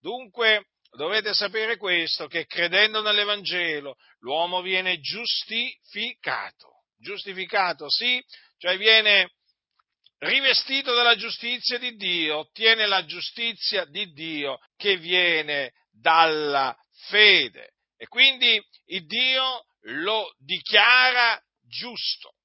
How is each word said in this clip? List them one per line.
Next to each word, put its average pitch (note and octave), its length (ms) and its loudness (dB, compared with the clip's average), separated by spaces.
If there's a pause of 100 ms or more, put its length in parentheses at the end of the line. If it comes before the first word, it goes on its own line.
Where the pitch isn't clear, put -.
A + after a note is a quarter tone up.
Dunque, A3 640 0 (240)
dovete G3 420 -4
sapere G#3+ 460 -2
questo, F3 480 -2
che D#3+ 180 -6
credendo G3+ 560 0
nell'Evangelo F3+ 960 -2 (220)
l'uomo F3 420 -2
viene F#3 400 -2
giustificato. G#3 1800 -8 (140)
Giustificato, F3+ 880 -6
sì, B3 340 0 (360)
cioè F3+ 180 -2
viene G#3 540 4 (880)
rivestito C4 760 -2
della A#3+ 220 4
giustizia A#3 640 -6
di A#3+ 180 -10
Dio, E3+ 420 -4
ottiene A3 480 0
la F#3+ 180 0
giustizia F#3 800 -6
di E3 280 -10
Dio D3 460 -6 (180)
che G3 200 0
viene D#3+ 760 0 (180)
dalla D3+ 880 2 (320)
fede. F#3+ 680 4 (220)
E - 100 -18
quindi B3 560 2 (240)
il F3 200 -10
Dio B3+ 580 -4 (180)
lo E3 560 -6
dichiara A3+ 1000 2 (260)
giusto - 680 -10 (100)